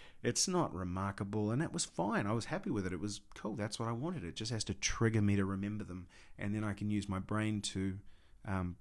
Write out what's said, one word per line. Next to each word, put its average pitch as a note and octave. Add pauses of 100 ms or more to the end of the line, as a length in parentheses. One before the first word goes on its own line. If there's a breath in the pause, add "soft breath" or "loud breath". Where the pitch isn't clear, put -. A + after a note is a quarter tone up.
(220 loud breath)
It's A#2+
not F3
remarkable, G2
and B2
that E3
was E3+
fine. F#3+
I G#2
was A2+
happy G3
with G#2
it. F2+
It F2+
was G2+ (140)
cool. G#3
That's G#2
what A2+
I A#2
wanted. C3
It D#2+
just A2+
has A2
to G2
trigger A2
me G2+
to G2
remember G2
them, F2+ (300 loud breath)
and G2+
then G#2+
I G2+
can G#2
use G#2
my F#2+
brain G#2+
to, F#2+ (460 soft breath)
um, F#2